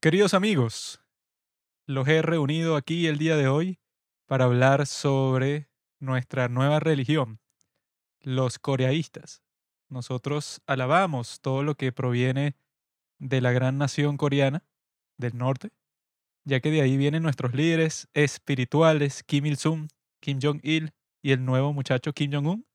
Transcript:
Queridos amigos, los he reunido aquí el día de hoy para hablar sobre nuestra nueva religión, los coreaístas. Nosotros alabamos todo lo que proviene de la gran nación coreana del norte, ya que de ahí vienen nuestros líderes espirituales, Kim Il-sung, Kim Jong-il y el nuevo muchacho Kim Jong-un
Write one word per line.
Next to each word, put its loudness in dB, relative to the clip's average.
Queridos 4
amigos, -2
los -2
he 4
reunido 0
aquí -2
el -2
día 2
de 2
hoy 0
para 2
hablar 4
sobre -2
nuestra -4
nueva 2
religión, 0
los -2
coreaístas. -4
Nosotros -8
alabamos 0
todo -2
lo -2
que -4
proviene -2
de -2
la 2
gran 0
nación 0
coreana 0
del -6
norte, -4
ya 0
que 0
de 2
ahí 4
vienen 0
nuestros -2
líderes 0
espirituales, 2
Kim 0
Il-sung, -2
Kim -4
Jong-il -2
y 0
el 2
nuevo 2
muchacho -2
Kim -2
Jong-un -2